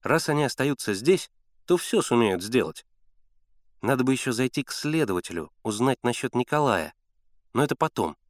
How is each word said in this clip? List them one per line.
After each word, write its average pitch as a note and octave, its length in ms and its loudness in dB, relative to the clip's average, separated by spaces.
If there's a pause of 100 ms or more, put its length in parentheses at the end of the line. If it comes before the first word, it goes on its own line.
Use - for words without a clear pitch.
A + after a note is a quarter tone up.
Раз D#3 280 0
они D3 140 2
остаются C3 500 -2
здесь, C#3+ 360 2 (360)
то F3 120 2
все G3 240 0
сумеют G#2+ 400 2
сделать. G2+ 440 -2 (960)
Надо B2+ 220 0
бы C3 80 2
еще C3 200 -2
зайти B2+ 320 -2
к - 80 -12
следователю, G2 800 -4 (120)
узнать A2+ 400 0
насчет B2 320 -2
Николая. B2 580 0 (600)
Но B2+ 100 2
это - 120 0
потом. F#2+ 420 -2 (120)